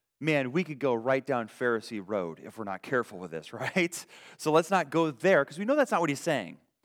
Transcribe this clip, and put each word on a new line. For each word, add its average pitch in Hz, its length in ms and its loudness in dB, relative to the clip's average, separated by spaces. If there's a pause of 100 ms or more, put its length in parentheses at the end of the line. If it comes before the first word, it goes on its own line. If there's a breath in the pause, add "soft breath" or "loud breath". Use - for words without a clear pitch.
(220)
man, 139 320 0
we 180 100 2
could 147 160 -10
go 131 140 2
right 123 320 0
down 120 240 -2
Pharisee 113 560 -2
road 87 380 -4
if 98 140 -18
we're 113 60 -8
not 98 180 -8
careful 113 380 -2
with 90 120 -12
this, 80 220 -10
<laughs> - 0 -
right? 147 520 -4 (320 loud breath)
So 156 140 -4
let's 170 200 4
not 170 180 2
go 156 220 2
there, 156 320 4
'cause 151 160 -10
we 202 60 -4
know 262 100 2
that's 285 160 2
not 196 80 2
what 170 100 2
he's 139 120 -4
saying. 104 360 -2 (280)